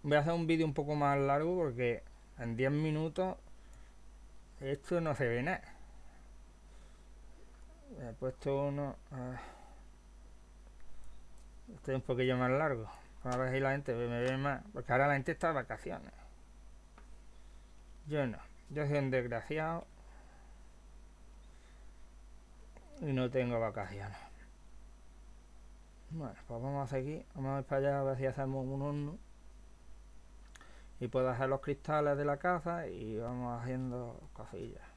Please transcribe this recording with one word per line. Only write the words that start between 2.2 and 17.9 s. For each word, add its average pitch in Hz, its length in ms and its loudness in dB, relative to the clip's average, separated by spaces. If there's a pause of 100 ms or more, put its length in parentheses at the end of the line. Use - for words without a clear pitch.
en 117 180 0
diez 131 140 6
minutos 156 680 4 (1200)
esto 139 420 2
no 156 140 4
se 127 120 4
ve 117 140 4
nada. 170 220 0 (2250)
He 117 140 -6
puesto 139 540 0
uno, 143 280 0 (160)
ah, 127 300 -6 (2250)
este 139 200 -2
es - 20 4
un 131 80 0
poquillo 127 340 4
más 127 140 6
largo. 135 360 4 (360)
A 123 140 2
ver 127 140 2
si 131 80 4
la 135 120 4
gente 139 240 2
me 120 260 0
ve 131 160 4
más, 139 240 2 (100)
porque - 200 -2
ahora 131 160 8
la 143 80 8
gente 135 160 2
está 165 160 2
de 165 80 6
vacaciones. 113 580 -4 (1900)